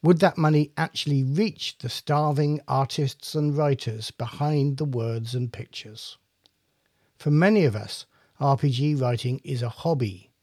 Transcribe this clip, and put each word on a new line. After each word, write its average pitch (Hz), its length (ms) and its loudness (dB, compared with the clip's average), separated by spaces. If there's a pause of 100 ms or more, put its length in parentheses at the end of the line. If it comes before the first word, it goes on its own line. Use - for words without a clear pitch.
Would 156 180 6
that 185 160 4
money 151 400 4
actually 147 480 0
reach 156 540 -2
the 127 100 -8
starving 147 800 0
artists 135 680 -2
and 147 220 0
writers 127 540 -2
behind 143 640 -2
the 151 80 -4
words 117 500 -4
and 123 180 -4
pictures? - 640 -16 (1000)
For - 140 -4
many 185 340 6
of 117 100 4
us, 104 320 -10 (320)
R 139 180 4
P 143 140 2
G 143 240 0
writing 123 500 -2
is 127 180 -4
a 120 60 -4
hobby 113 600 -4 (120)